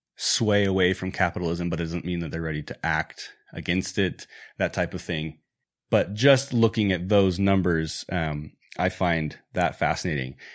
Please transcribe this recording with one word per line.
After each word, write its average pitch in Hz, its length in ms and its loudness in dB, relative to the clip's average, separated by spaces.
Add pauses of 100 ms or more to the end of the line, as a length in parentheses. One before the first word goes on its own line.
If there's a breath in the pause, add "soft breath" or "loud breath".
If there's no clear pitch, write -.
(160)
sway 104 480 2
away 92 300 2
from 92 180 -4
capitalism, 87 580 0
but 85 120 -2
it - 20 -2
doesn't 82 220 -6
mean 87 140 -2
that 82 120 -4
they're 82 100 -6
ready 78 220 -4
to - 220 -10
act - 480 -4 (180)
against 87 460 -4
it, 95 280 -2 (320 loud breath)
that 92 140 0
type 87 220 -2
of 90 80 -6
thing. 80 380 -6 (500)
But 98 240 2
just 127 400 4
looking 110 400 4
at 90 160 -4
those 98 300 4
numbers, 90 720 2
um, 78 440 -4 (240)
I 90 120 0
find 80 480 -2 (160)
that 85 260 0
fascinating. 73 560 -2 (200 loud breath)